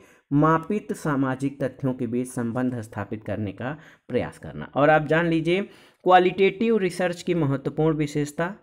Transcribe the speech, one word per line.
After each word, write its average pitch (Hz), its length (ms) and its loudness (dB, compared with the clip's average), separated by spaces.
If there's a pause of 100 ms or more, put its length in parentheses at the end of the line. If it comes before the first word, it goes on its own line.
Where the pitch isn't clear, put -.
(340)
मापित 160 600 2
सामाजिक 135 720 -2
तथ्यों 127 300 -2
के 123 140 -4
बीच 123 200 -2
संबंध 123 540 -4
स्थापित 107 420 -8
करने 101 280 -4
का 131 260 -8 (300)
प्रयास - 300 -2
करना। - 380 -12
और 143 140 6
आप 156 180 4
जान 160 200 2
लीजिए, 165 340 0 (420)
क्वालिटेटिव 190 720 4
रिसर्च 180 440 -2
की 175 120 -2
महत्वपूर्ण 147 640 0
विशेषता 151 640 -4